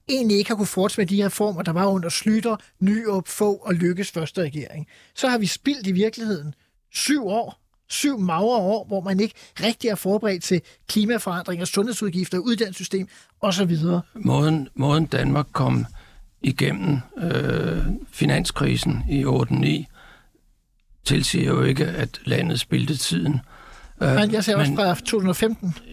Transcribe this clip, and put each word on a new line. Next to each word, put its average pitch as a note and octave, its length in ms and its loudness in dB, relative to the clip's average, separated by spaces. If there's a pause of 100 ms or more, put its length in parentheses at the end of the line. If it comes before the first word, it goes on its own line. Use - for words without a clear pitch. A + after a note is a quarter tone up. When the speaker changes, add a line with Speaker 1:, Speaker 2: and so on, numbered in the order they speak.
Speaker 1:
egentlig A#3 280 4
ikke G3+ 120 2
har A#3 60 0
kunnet G3+ 120 0
fortsætte G#3+ 340 0
med G3 160 2
de G3+ 80 4
reformer, G3 360 0
der E3+ 100 -2
var F3+ 140 2
under F#3 240 2
Schlüter, G#3+ 680 -2
Nyrup, G3+ 480 0
Fogh G3+ 340 0
og G3+ 120 -2
Lykkes F3+ 380 0
første D#3+ 300 -4
regering. D3+ 460 -6 (280)
Så - 120 0
har B3 100 2
vi G#3+ 80 2
spildt C4 420 -2
i F#3+ 40 0
virkeligheden G3 600 0 (400)
syv C4+ 340 0
år, G3+ 320 -4 (300)
syv C#4 300 0
magre F#3+ 380 2
år, G3+ 300 0
hvor G3 140 -2
man F#3+ 180 0
ikke G#3+ 160 0 (280)
rigtig A3+ 260 0
er G3+ 60 0
forberedt G3 480 0
til F3+ 180 2 (260)
klimaforandringer, F#3 800 -2
sundhedsudgifter, F#3 720 -2
uddannelsessystem F#3+ 680 -2 (340)
og G3 120 2
så F#3+ 120 2
videre. F3 360 2 (120)
Speaker 2:
Måden, D3 600 2
måden D3 300 2
Danmark C3+ 460 0
kom B2+ 340 0 (560)
igennem, C#3+ 580 0 (180)
øh, - 680 0 (260)
finanskrisen C#3 1000 0
i C#3 160 0
otte C3 300 0
ni, C#3+ 320 0 (1160)
tilsiger C3+ 420 2
jo C3 160 2
ikke, C3+ 220 2
at E3+ 400 -6
landet C3+ 340 0
spildte C3+ 380 -2
tiden. C#3+ 420 -2 (640)
Øh, C3+ 140 2
Speaker 1:
Men G#3+ 180 2
jeg G#3+ 100 0
ser G#3 120 2
også C#3+ 160 2
Speaker 2:
men - 60 0
Speaker 1:
fra F3+ 180 2
to - 100 -12
tusind F#3+ 240 0
og F3+ 60 0
femten. A3 400 -2 (180)